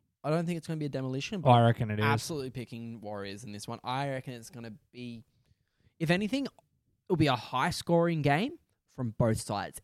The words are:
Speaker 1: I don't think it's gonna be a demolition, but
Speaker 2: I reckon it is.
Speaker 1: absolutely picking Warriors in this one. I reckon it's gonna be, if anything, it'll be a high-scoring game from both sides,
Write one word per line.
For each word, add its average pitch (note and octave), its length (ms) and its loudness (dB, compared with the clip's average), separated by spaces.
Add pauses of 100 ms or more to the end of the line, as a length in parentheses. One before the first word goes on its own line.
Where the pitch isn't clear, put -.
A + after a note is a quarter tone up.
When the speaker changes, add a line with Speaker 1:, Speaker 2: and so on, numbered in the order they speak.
(220)
Speaker 1:
I C#3 80 -4
don't E3+ 160 0
think E3+ 120 -4
it's D#3 100 -10
gonna D#3+ 100 -6
be D3+ 80 -4
a C#3+ 40 -4
demolition, C3 500 -4
but C#3 100 4
Speaker 2:
I A#2+ 160 10
reckon A#2 240 4
it G#2+ 100 -2
is. B2 60 2
Speaker 1:
absolutely C#3 440 0
picking A#2 500 -12
Warriors G2+ 460 -10
in G#2 80 -12
this G#2 140 -12
one. A#2 160 -10
I C3+ 260 -4
reckon C3 240 -8
it's A#2 160 -14
gonna A#2 240 -14 (180)
be, A#2+ 320 -14 (720)
if D#3+ 140 0
anything, G#3+ 340 0 (640)
it'll F#3 80 2
be D3 120 6
a B2+ 100 4
high-scoring E3+ 840 0
game F3 380 2 (380)
from A#2+ 200 -4
both A2+ 220 4
sides, F#2+ 440 -6